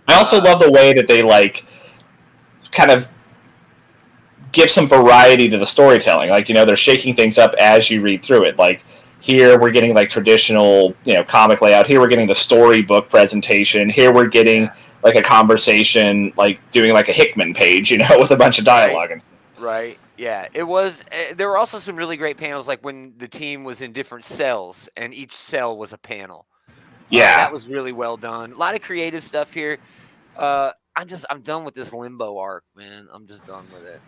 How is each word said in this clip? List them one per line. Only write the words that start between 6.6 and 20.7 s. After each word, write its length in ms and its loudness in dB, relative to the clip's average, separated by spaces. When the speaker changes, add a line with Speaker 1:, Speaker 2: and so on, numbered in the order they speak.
Speaker 1:
they're 120 2
shaking 380 -2
things 240 0
up 200 2
as 320 2
you 120 -4
read 200 -4
through 220 2
it. 140 -4
Like, 260 -2
here 380 4
we're 120 0
getting, 240 0
like, 160 0
traditional, 840 0
you 100 -2
know, 100 -2
comic 380 0
layout. 240 4
Here 140 2
we're 80 2
getting 180 0
the 80 -2
storybook 760 2
presentation. 800 0
Here 240 2
we're 140 2
getting, 380 0
Speaker 2:
Yeah. 60 -8
Speaker 1:
like, 120 4
a 80 2
conversation, 1120 0
like, 240 -2
doing, 220 0
like, 160 0
a 40 -4
Hickman 420 -2
page, 360 -2
you 80 0
know, 100 -2
<laughs> 100 6
with 120 0
a 60 2
bunch 220 2
of 60 -6
dialogue 400 2
Speaker 2:
Right. 80 -12
Speaker 1:
and 80 -14
stuff. 120 -20
Speaker 2:
Right. 400 -12
Yeah. 340 -12
It 120 -10
was, 460 -8